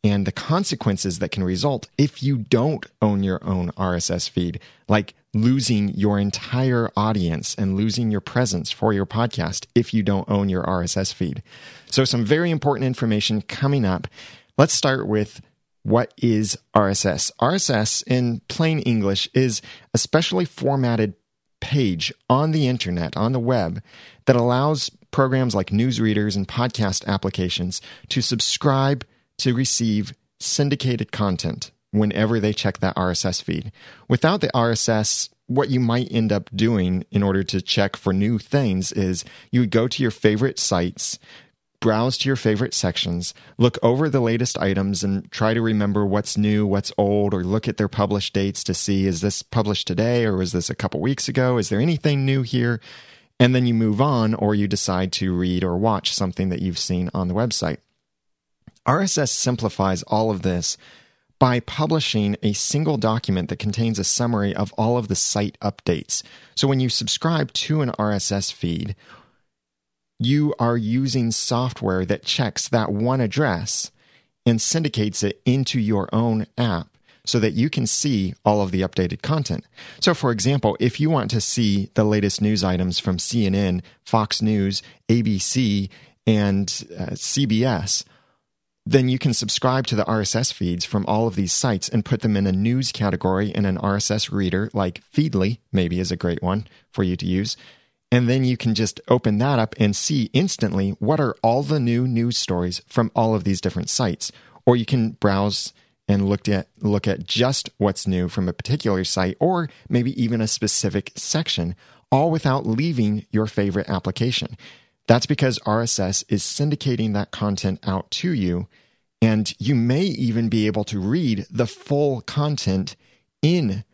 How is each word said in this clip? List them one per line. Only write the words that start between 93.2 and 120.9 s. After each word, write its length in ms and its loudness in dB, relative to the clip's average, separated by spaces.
in 160 0
an 120 0
R 200 0
S 120 -2
S 220 -2
reader, 400 0
like 320 -4
Feedly, 440 0
maybe 260 0
is 100 -2
a 60 -2
great 260 -2
one 240 -2
for 140 -2
you 140 0
to 80 -6
use. 320 -2
And 160 4
then 160 2
you 100 2
can 200 -2
just 340 -2
open 300 4
that 200 2
up 180 -2
and 160 4
see 380 0
instantly 680 0
what 200 0
are 240 0
all 200 2
the 180 0
new 260 2
news 300 0
stories 500 -2
from 260 0
all 220 2
of 80 -2
these 160 0
different 300 -4
sites. 420 -2
Or 120 8
you 80 0
can 340 0
browse 540 0
and 220 2
look 180 0
at, 220 -2
look 300 0
at 180 -4
just 420 -2
what's 280 0
new 220 0
from 180 -2
a 60 -2
particular 500 -2
site 380 0
or 280 2
maybe 220 2
even 160 0
a 80 0
specific 680 -2
section, 600 -4
all 220 4
without 340 0
leaving 640 0
your 160 2
favorite 420 -2
application. 640 -4
That's 180 4
because 400 0
R 180 2
S 160 -2
S 280 -2
is 160 0
syndicating 720 -2
that 180 -4
content 520 -2
out 280 -4
to 200 -4
you, 360 -2
and 360 2
you 160 0
may 280 2
even 480 0
be 180 2
able 160 0
to 160 -6